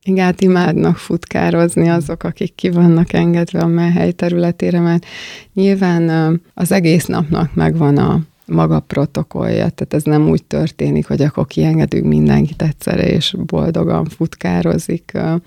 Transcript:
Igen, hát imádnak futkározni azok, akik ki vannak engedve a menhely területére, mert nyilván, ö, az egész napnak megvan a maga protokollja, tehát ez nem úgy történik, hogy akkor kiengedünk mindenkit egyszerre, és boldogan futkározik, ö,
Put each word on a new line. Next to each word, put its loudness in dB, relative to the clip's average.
Igen, 0
hát 0
imádnak 2
futkározni 0
azok, -2
akik -6
ki -4
vannak 4
engedve 0
a 0
menhely 0
területére, 0
mert 0
nyilván, 2
ö, 2
az -2
egész 2
napnak -2
megvan 2
a 0
maga 2
protokollja, -4
tehát -8
ez 0
nem 2
úgy 0
történik, -2
hogy 0
akkor -2
kiengedünk 0
mindenkit 2
egyszerre, -2
és 0
boldogan -2
futkározik, -4
ö, -2